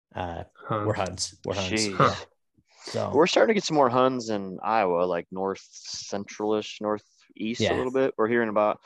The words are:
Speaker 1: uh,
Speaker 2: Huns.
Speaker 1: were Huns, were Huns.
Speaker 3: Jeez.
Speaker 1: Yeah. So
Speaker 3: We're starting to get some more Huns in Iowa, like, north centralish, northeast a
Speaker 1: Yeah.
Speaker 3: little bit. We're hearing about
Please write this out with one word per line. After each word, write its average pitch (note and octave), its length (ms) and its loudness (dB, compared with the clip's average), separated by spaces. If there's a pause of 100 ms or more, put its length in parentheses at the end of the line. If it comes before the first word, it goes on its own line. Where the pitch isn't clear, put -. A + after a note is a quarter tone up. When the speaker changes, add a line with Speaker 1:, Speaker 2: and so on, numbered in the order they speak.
(140)
Speaker 1:
uh, F2 300 -6 (240)
Speaker 2:
Huns. G#2+ 180 -2
Speaker 1:
were G#2 80 0
Huns, F#2 400 -6 (100)
were F#2 100 -4
Huns. F#2+ 160 -4
Speaker 3:
Jeez. G#2 280 -2
Speaker 1:
Yeah. B2+ 160 4 (680)
So G#2+ 280 -4
Speaker 3:
We're D3+ 140 6
starting A#3 260 4
to - 20 2
get G3 100 0
some E3 100 -2
more C#3 140 6
Huns B2+ 420 2
in G2 320 -4
Iowa, F#2 440 2
like, F2 260 -2
north F#2+ 400 -4
centralish, - 1080 -6
northeast G#2+ 800 -6
a A2 40 2
Speaker 1:
Yeah. G2 100 2
Speaker 3:
little B2+ 180 -2
bit. C3+ 240 2
We're A2 120 2
hearing A#2 200 2
about G#2+ 380 2